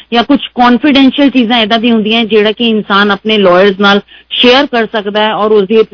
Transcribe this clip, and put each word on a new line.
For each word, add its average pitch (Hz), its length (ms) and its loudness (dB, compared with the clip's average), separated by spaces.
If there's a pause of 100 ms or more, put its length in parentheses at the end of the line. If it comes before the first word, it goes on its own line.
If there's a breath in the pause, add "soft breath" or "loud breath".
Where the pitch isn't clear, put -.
(140)
ਜਾਂ 233 100 0
ਕੁਛ 277 240 0
ਕੰਫੀਡੈਂਸ਼ੀਅਲ 262 840 0
ਚੀਜ਼ਾਂ 240 300 0
ਇੱਦਾਂ 220 200 -2
ਦੀ 233 120 0
ਹੁੰਦੀਆਂ 226 340 -2
ਜਿਹੜਾ 214 260 0
ਕਿ 233 180 -4
ਇਨਸਾਨ 208 420 -2
ਆਪਣੇ 214 260 -2
ਲਾਇਰਸ 190 420 2
ਨਾਲ 202 200 2 (300 soft breath)
ਸ਼ੇਅਰ 254 360 2
ਕਰ 226 200 -4
ਸਕਦਾ 208 380 -4
ਹੈ 214 100 -2
ਔਰ 208 180 -2
ਉਸਦੀ 208 240 0
at 220 180 2